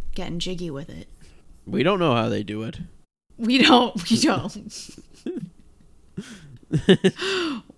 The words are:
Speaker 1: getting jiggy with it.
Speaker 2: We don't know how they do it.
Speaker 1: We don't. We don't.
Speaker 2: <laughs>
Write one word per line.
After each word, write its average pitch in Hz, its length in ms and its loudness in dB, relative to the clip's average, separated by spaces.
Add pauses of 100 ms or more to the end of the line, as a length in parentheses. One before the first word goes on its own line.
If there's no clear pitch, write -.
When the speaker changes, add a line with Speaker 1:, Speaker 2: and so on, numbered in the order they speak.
(160)
Speaker 1:
getting 175 240 -6
jiggy 175 320 -6
with 139 180 -10
it. - 180 -16 (600)
Speaker 2:
We 113 160 0
don't 190 160 4
know 151 160 4
how 113 120 2
they 104 140 0
do 107 220 -8
it. - 160 -10 (580)
Speaker 1:
We 240 220 2
don't. 240 500 4
We 226 100 4
don't. - 800 -2 (1700)
Speaker 2:
<laughs> 311 880 2 (160)